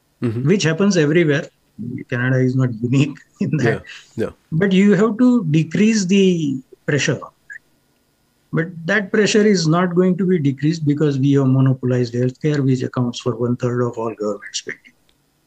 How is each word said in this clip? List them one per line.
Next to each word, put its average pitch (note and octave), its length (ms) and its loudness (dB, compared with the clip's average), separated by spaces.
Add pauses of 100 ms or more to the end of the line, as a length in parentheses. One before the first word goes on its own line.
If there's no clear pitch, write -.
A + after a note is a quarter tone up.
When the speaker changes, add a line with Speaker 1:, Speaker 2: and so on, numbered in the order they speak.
(220)
Speaker 1:
Mm-hmm. A#2+ 260 -2
Speaker 2:
which G3+ 140 2
happens F3+ 340 0
everywhere. D#3 500 2 (640)
Canada B2+ 300 0
is B2+ 180 0
not C3 140 0 (120)
unique C3+ 360 0 (100)
<laughs> - 120 -10
in D#3 180 -2
that. A2+ 240 -2 (340)
Speaker 1:
Yeah, A2+ 100 -4
no. - 80 -10 (180)
Speaker 2:
But F#3 200 0
you G3+ 280 6
have A3 180 0
to B3 260 2
decrease E3+ 600 0
the E3+ 540 2 (260)
pressure C#3 280 0
on - 180 -12 (160)
that. - 120 -20 (1000)
But E3 100 -4 (180)
that G3 260 -2
pressure G#3+ 320 2 (100)
is E3 120 0
not F3 280 0
going F3+ 240 2
to G3 60 -2
be F3+ 140 2
decreased D3 480 -2
because C#3+ 320 0
we C#3 140 2
have C3+ 160 2
monopolized B2+ 680 0
healthcare, B2+ 500 -2
which B2+ 180 0
accounts B2 380 -4
for A#2+ 160 -4
one A#2+ 200 -2
third B2 260 -2
of A#2 160 -6
all A2+ 160 -4
government G#2 400 -8
spending. - 380 -12 (540)